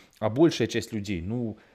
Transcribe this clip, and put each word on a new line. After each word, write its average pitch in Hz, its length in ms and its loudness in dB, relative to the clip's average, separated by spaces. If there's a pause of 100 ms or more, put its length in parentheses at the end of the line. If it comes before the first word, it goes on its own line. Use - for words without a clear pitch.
(200)
а 107 100 0
большая 131 380 4
часть 110 260 -4
людей, 101 300 -4
ну, 110 340 -4 (180)